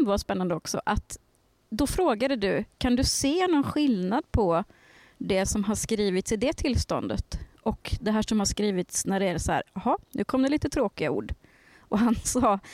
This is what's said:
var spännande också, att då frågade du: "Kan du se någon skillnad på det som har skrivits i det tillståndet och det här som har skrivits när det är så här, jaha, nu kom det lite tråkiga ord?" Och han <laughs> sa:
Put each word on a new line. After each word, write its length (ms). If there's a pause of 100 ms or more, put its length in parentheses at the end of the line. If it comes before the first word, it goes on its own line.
var 120
spännande 360
också, 320
att 320 (520)
då 160
frågade 500
du: 280 (140)
"Kan 180
du 80
se 420
någon 180
skillnad 680
på 320 (540)
det 280
som 180
har 100
skrivits 580
i 40
det 160
tillståndet 880 (240)
och 380
det 100
här 120
som 160
har 80
skrivits 600
när 140
det 60
är 120
så 140
här, 100 (100)
jaha, 260 (120)
nu 140
kom 180
det 60
lite 200
tråkiga 420
ord?" 240 (440)
Och 200
han 160
<laughs> 100
sa: 340 (160)